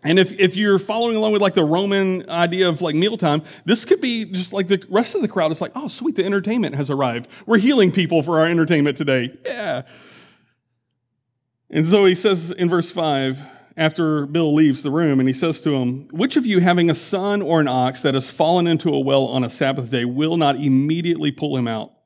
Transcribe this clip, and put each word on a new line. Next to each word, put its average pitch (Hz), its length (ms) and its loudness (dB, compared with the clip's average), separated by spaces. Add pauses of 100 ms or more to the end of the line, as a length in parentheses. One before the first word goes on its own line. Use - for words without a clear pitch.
And 165 160 4
if, 190 220 2
if 185 160 2
you're 202 220 2
following 226 360 -2
along 214 180 0
with, 202 100 2
like, 190 100 2
the 165 140 2
Roman 190 640 0
idea 175 360 0
of, 165 140 -2
like, 160 140 -2
mealtime, 165 480 0 (240)
this 226 180 0
could - 160 2
be 233 240 -2
just 185 300 -8
like 190 140 -2
the 190 200 2
rest 214 260 0
of 403 60 0
the 220 80 -2
crowd. 160 240 0
It's 151 80 -8
like, 175 140 -8
"Oh, 277 120 -8
sweet, 247 300 -6
the 185 80 0
entertainment 202 520 -2
has 139 120 -4
arrived. 127 400 -2 (160)
We're 226 140 4
healing 214 340 4
people 165 300 0
for 160 180 0
our 160 60 4
entertainment 160 500 2
today. 131 480 -2
Yeah." 208 380 -6 (1900)
And 156 180 -2
so 196 200 4
he 185 80 6
says 180 380 -2
in 175 180 0
verse 175 200 0
five, 139 520 -2 (360)
after 156 460 0
Bill 151 300 0
leaves 147 280 4
the 143 80 -4
room, 147 300 2
and 131 80 2
he 131 60 0
says 156 280 -2
to 151 120 0
him, 131 360 -4
"Which 170 260 -2
of 254 100 0
you 196 140 2
having 175 280 4
a 160 60 2
son 202 480 -4
or 160 180 2
an 147 80 2
ox 127 340 -2
that 139 120 0
has 131 160 -4
fallen 170 360 0
into 165 220 0
a 139 120 0
well 135 240 2
on 127 200 -2
a 120 60 -6
Sabbath 135 400 -4
day 123 160 -2
will 151 320 -2
not 143 180 2
immediately 151 760 0
pull 143 280 -6
him 120 100 -2
out?" 110 240 -8 (140)